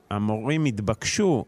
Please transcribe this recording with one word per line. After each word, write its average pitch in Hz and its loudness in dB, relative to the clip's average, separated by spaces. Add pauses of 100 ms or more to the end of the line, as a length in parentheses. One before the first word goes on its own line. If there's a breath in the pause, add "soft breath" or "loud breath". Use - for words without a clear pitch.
(100)
המורים 107 0
התבקשו 113 0